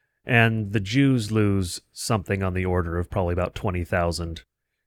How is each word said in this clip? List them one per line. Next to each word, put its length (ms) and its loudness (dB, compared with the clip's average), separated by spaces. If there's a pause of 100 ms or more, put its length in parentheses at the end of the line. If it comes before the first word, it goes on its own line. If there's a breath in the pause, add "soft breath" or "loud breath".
(260)
And 480 2
the 60 0
Jews 520 2
lose 500 0 (100)
something 520 -2
on 100 -2
the 120 -2
order 340 0
of 100 -4
probably 240 0
about 220 -2
twenty 280 -4
thousand. 600 -2 (440)